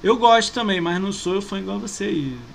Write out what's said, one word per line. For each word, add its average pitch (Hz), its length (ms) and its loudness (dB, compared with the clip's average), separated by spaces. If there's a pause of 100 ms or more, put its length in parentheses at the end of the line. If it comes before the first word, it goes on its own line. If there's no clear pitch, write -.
Eu 220 140 4
gosto 226 360 6
também, 202 260 -2
mas 170 220 -2
não 196 100 -2
sou 190 300 -2
fã 202 180 -8
igual 196 200 -6
você 202 260 -8
aí. 135 320 -4 (180)